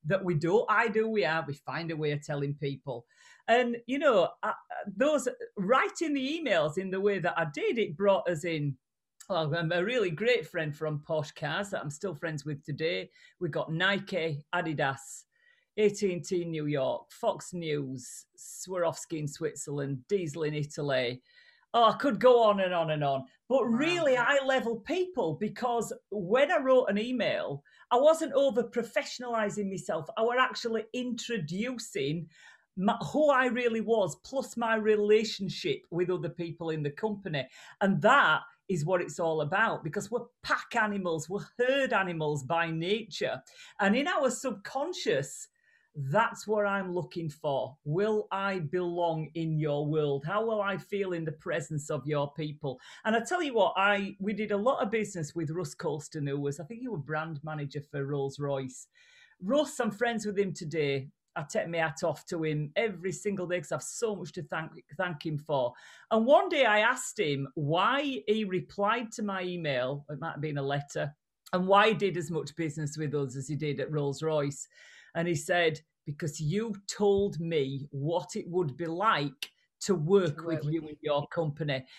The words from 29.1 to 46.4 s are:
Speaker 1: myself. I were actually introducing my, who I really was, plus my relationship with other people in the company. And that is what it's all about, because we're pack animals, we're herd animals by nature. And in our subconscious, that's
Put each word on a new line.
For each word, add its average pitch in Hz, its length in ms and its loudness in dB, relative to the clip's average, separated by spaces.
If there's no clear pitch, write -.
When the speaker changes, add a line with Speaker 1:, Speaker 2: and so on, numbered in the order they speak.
Speaker 1:
myself. 165 480 -4
I 226 60 2
were 240 140 2
actually 233 540 0
introducing 220 1400 -4
my, 196 220 2
who 294 160 6
I 262 160 6
really 240 360 2
was, 202 360 2
plus - 400 -6
my 226 180 2
relationship 208 1160 2
with 175 180 0
other 170 200 -2
people 165 420 -6
in 156 120 -2
the 143 80 -2
company. 190 560 -4
And 196 220 4
that 208 400 8
is 160 180 -2
what 180 160 2
it's - 180 -8
all 160 220 0
about, 185 420 0
because 151 280 -6
we're 233 140 -4
pack - 320 -4
animals, 190 540 -2
we're 202 160 -6
herd 254 360 2
animals 160 500 0
by 165 260 0
nature. 170 720 -2
And 202 160 4
in 285 140 2
our 302 200 2
subconscious, 247 1200 -4
that's 147 540 0